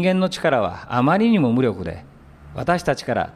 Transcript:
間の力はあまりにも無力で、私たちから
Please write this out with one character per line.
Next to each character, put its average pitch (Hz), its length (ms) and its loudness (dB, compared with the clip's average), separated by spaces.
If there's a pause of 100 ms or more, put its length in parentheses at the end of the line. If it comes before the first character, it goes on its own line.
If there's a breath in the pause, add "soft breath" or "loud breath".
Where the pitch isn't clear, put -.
間 185 160 2
の 185 80 2
力 151 320 0
は 90 300 -4
あ 123 120 2
ま 151 140 4
り 226 140 2
に 220 80 4
も 127 160 2
無 127 80 2
力 95 220 -2
で、 82 200 -10 (500)
私 165 280 -2
た 143 140 -2
ち - 80 -14
か 123 100 -4
ら 87 220 -2